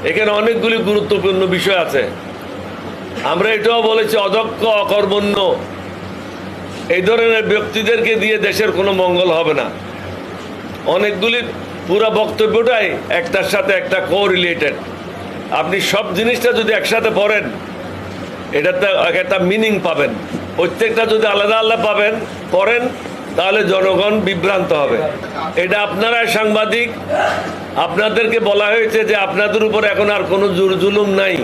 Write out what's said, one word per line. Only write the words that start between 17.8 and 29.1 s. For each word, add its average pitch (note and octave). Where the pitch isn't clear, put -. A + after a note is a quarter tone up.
এটাতে F3+
এক F3
একটা F#3
মিনিং G#3
পাবেন। D3
প্রত্যেকটা A3
যদি A3
আলাদা G#3
আলাদা A3
পাবেন, G#3
পড়েন, G#3+
তাহলে G3
জনগণ F#3+
বিভ্রান্ত F#3
হবে। C3+
এটা F3+
আপনারাই A3
সাংবাদিক, G#3+
আপনাদেরকে G#3+
বলা G#3
হয়েছে A3
যে G#3+